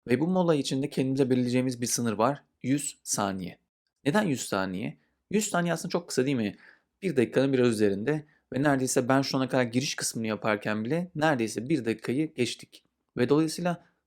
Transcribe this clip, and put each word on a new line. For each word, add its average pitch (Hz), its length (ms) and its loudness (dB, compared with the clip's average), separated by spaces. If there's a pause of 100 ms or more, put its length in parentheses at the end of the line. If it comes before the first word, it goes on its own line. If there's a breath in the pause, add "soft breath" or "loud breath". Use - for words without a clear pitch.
Ve 123 120 4
bu 160 80 0
mola 180 280 4
içinde 139 340 -2
kendimize 135 400 0
belirleyeceğimiz 127 520 0
bir 120 40 -2
sınır 117 280 -2
var. 120 300 0 (200)
Yüz 139 400 -2
saniye. 95 540 -4 (480)
Neden 196 180 2
yüz 143 180 -2
saniye? 98 560 -4 (340 soft breath)
Yüz 214 160 0
saniye 175 260 0
aslında 170 180 -6
çok 175 160 -2
kısa, 127 180 0
değil 139 120 0
mi? 101 180 -2 (460 loud breath)
Bir 170 140 -4
dakikanın 135 380 2
biraz 123 140 4
üzerinde 110 580 0 (280 soft breath)
ve 131 100 0
neredeyse 131 460 2
ben 135 120 4
şu 135 160 -2
ana 131 120 0
kadar 131 140 2
giriş 123 320 -2
kısmını - 320 -4
yaparken 107 580 -2
bile 170 300 -4
neredeyse 127 540 0
bir 143 160 0
dakikayı 120 480 -2
geçtik. - 500 -6 (340)
Ve 123 120 2
dolayısıyla 160 560 0 (220 soft breath)